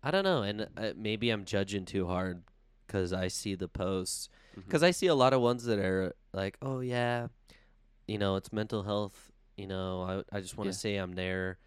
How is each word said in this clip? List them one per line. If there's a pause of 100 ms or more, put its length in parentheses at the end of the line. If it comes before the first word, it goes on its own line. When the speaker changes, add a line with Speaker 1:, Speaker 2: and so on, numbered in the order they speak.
Speaker 1:
I
don't
know,
and, (100)
uh,
maybe
I'm
judging
too
hard (440)
'cause
I
see
the
posts. (280)
Speaker 2:
Mm-hmm.
Speaker 1:
'Cause
I
see
a
lot
of
ones
that
are (180)
like,
"Oh,
yeah, (800)
you
know,
it's
mental
health, (260)
you
know,
I,
I
just
wanna
Speaker 2:
Yeah.
Speaker 1:
say
I'm
there